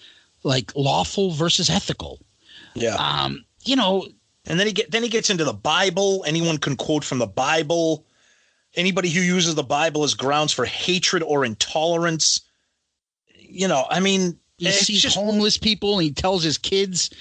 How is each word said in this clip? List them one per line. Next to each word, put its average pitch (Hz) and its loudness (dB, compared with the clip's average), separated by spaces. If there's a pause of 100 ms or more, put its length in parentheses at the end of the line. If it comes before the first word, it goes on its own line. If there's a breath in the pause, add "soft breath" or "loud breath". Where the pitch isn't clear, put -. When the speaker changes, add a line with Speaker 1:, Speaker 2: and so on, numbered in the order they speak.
(440 loud breath)
Speaker 1:
like 131 0
lawful 156 0
versus 165 0
ethical. 117 -4 (560 loud breath)
Speaker 2:
Yeah. 113 -2
Speaker 1:
Um, 135 -2 (200)
you 262 0
know, 196 0 (380)
Speaker 2:
And 160 -2
then 208 2
he 214 -2
get, 185 -2
then 226 0
he 240 -2
gets 220 0
into 175 2
the 131 0
Bible. 190 0
Anyone 160 0
can 139 -2
quote 151 -2
from 131 -4
the 113 0
Bible. 156 0 (680 soft breath)
Anybody 180 0
who 160 0
uses 175 2
the 151 0
Bible 151 0
as 139 0
grounds 143 0
for 127 -2
hatred 180 0
or 147 2
intolerance. 160 0 (960)
You - -4
know, 143 2
I 160 0
mean, 190 0 (200)
Speaker 1:
he 175 -4
Speaker 2:
it's 196 2
Speaker 1:
sees 196 2
Speaker 2:
just 269 2
Speaker 1:
homeless 208 2
people 208 0
and 175 2
he 151 0
tells 190 0
his 156 0
kids, 190 -2 (120 loud breath)